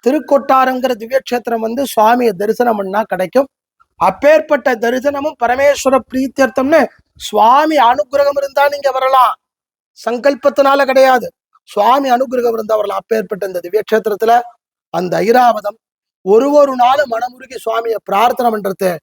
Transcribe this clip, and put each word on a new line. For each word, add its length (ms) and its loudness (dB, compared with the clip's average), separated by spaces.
திருக்கொட்டாரங்கிற 880 0
திவ்ய 240 -4
கஷேத்திரம் 480 -4
வந்து 200 -4
சுவாமியை 460 2
தரிசனம் 440 -2
பண்ணா 260 -4
கிடைக்கும். 460 -2
அப்பேற்பட்ட 800 2
தரிசனமும் 720 -4
பரமேஸ்வர 540 0
பிரீத்தியர்த்தம்னு 760 0
சுவாமி 600 2
அனுகிரகம் 600 0
இருந்தா 320 0
நீங்க 220 -2
வரலாம், 440 2
சங்கல்பத்தினால 880 0
கிடையாது, 480 2
சுவாமி 460 0
அனுகிரகம் 420 -2
இருந்தா 240 -4
வரலாம். 220 -4
அப்பேற்பட்ட 480 -6
இந்த 140 -6
திவ்ய 220 -4
கஷேத்திரத்துல 580 0
அந்த 300 -2
ஐராவதம் 580 2
ஒரு 300 2
ஒரு 240 4
நாளும் 340 2
மனமுருகி 460 -10
சுவாமியை 480 -4
பிரார்த்தனை 480 0
பண்றது. 500 -6